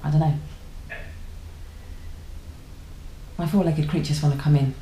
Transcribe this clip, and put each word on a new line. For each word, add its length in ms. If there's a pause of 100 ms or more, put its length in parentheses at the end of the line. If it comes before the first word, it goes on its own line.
I 80
don't 80
know. 180 (3000)
My 80
four-legged 440
creatures 340
want 100
to 80
come 140
in 260